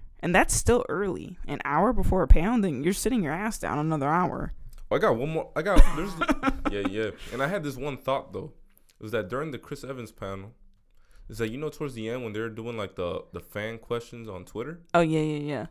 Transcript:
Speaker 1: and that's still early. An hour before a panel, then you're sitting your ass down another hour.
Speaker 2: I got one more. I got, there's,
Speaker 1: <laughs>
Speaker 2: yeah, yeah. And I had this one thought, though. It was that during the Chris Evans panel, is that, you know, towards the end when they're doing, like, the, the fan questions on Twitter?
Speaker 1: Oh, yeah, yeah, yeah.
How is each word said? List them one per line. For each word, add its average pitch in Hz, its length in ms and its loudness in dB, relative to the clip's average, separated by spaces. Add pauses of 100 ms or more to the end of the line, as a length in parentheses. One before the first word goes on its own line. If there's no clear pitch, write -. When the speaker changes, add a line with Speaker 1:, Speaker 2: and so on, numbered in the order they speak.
(200)
Speaker 1:
and 170 140 0
that's 247 200 6
still - 340 4
early. 185 580 -4
An - 180 -6
hour 165 280 4
before 190 300 4
a 143 60 0
panel, 214 320 8
then 151 220 0
you're 170 100 2
sitting 220 300 0
your 143 100 -2
ass 196 260 -4
down 92 200 -4
another 151 300 0
hour. 165 440 -2 (380)
Speaker 2:
I 135 80 2
got 156 180 4
one 135 140 -2
more. 160 260 -4
I 156 60 -2
got, 180 200 8 (140)
there's, 185 180 -4
Speaker 1:
<laughs> 277 560 0
Speaker 2:
yeah, 202 180 -2
yeah. 107 220 -2 (220)
And 123 100 -2
I 143 60 0
had 185 160 -2
this 135 120 -6
one 135 220 -6
thought, - 340 -4
though. 92 200 -10 (460)
It - 40 -16
was 107 100 -10
that 107 160 -2
during 143 220 -6
the 123 80 -10
Chris - 260 -12
Evans 127 280 -12
panel, 98 400 -10 (760)
is 107 100 -12
that, 113 100 -2
you 117 100 -8
know, 151 100 -6
towards 147 260 -8
the 110 140 -6
end 127 140 -6
when 113 100 -8
they're 110 160 -4
doing, 113 280 -10
like, 101 180 -8
the, 87 380 -6
the 87 80 -10
fan 110 380 -8
questions 117 500 -8
on 92 160 -10
Twitter? 147 360 -10 (140)
Speaker 1:
Oh, 170 60 6
yeah, 160 200 2
yeah, 151 200 -2
yeah. 147 300 -6